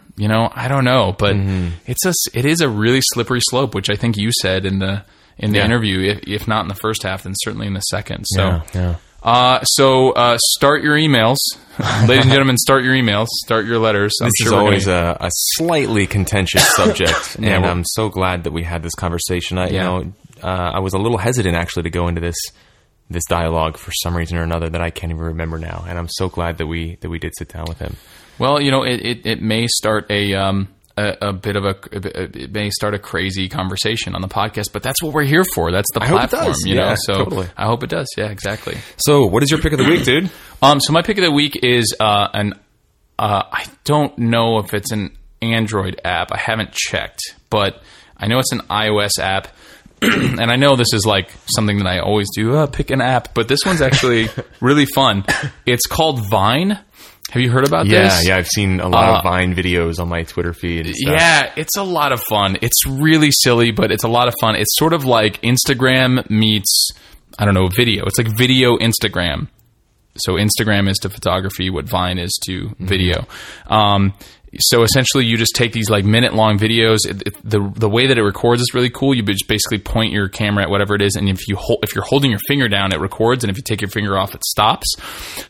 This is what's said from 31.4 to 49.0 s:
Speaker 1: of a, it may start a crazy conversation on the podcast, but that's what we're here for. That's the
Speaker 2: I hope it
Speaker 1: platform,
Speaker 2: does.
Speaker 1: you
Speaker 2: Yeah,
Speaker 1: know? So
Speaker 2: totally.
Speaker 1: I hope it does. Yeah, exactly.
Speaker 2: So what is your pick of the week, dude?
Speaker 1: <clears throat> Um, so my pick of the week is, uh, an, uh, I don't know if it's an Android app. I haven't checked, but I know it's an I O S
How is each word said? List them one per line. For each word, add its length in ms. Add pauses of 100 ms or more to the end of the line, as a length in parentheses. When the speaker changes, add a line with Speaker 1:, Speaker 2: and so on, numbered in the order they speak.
Speaker 1:
of 100
a, 100 (160)
it 600
may 180
start 240
a 60
crazy 500
conversation 640
on 80
the 60
podcast, 460
but 100
that's 180
what 100
we're 120
here 200 (120)
for. 160
That's 240
the 80
Speaker 2:
I 40
hope 180
it 40
Speaker 1:
platform, 240
Speaker 2:
does. 140
Speaker 1:
you 80
Speaker 2:
Yeah, 140
Speaker 1:
know? 100
So 140 (100)
Speaker 2:
totally. 240 (100)
Speaker 1:
I 80
hope 180
it 60
does. 260
Yeah, 140
exactly. 480 (200)
Speaker 2:
So 280
what 160
is 80
your 100
pick 140
of 60
the 60
week, 180
dude? 320
Speaker 1:
<clears throat> 40 (200)
Um, 200
so 120
my 120
pick 160
of 40
the 80
week 320
is, 360
uh, 340
an, 200 (640)
uh, 320
I 140 (200)
don't 320
know 420
if 140
it's 180
an 240 (260)
Android 640
app. 280
I 60
haven't 360
checked, 480 (300)
but 300 (360)
I 100
know 120
it's 120
an 180
I 200
O 80
S 220